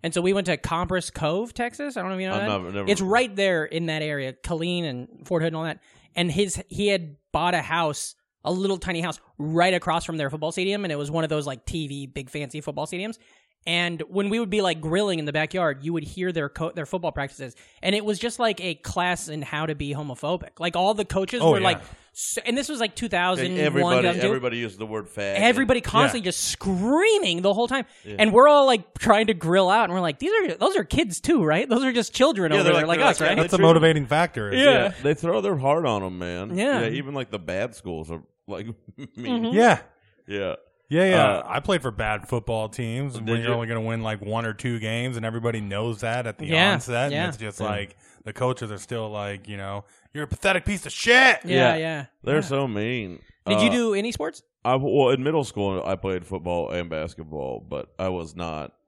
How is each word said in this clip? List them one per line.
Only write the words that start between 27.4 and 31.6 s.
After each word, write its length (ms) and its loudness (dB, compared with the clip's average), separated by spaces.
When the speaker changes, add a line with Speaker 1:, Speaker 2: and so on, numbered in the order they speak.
Speaker 1:
the 140 4
whole 120 0
time. 180 -2
Speaker 2:
Yeah. 160 -10
Speaker 1:
And 120 4
we're 160 10
all, 200 8
like, 320 0
trying 280 6
to 60 2
grill 380 4
out. 140 4
And 80 -2
we're 60 0
like, 200 -2
"These 120 -2
are, 260 2
those 180 2
are 80 2
kids 360 0
too, 240 4
right? 240 2